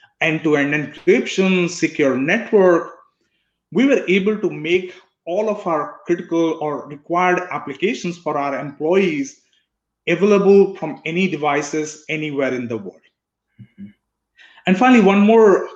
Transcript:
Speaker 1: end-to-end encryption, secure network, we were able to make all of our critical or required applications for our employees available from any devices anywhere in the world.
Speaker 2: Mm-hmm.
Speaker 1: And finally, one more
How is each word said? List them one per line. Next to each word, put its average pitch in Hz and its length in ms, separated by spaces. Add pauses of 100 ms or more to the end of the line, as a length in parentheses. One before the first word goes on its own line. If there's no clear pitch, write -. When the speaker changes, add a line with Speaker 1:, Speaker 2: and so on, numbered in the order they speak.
(200)
Speaker 1:
end-to-end 151 540
encryption, 180 960
secure 147 480
network, 180 720 (800)
we 214 140
were 269 220
able 196 300
to 180 120
make 165 440 (320)
all 208 240
of 208 160
our 151 400
critical 165 560
or 143 260
required 175 640
applications 170 680
for 151 200
our 139 220
employees 151 840 (680)
available 196 680
from 151 300
any 175 220
devices 147 840
anywhere 143 440
in 123 140
the 113 100
world. 98 240 (600)
Speaker 2:
Mm-hmm. 202 260 (800)
Speaker 1:
And 185 100
finally, 247 240
one 196 200
more 214 540